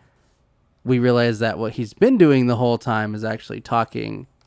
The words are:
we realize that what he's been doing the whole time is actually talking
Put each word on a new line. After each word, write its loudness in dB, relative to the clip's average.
we 0
realize 2
that -2
what -6
he's -8
been 2
doing 6
the 0
whole 0
time -4
is -8
actually -8
talking -6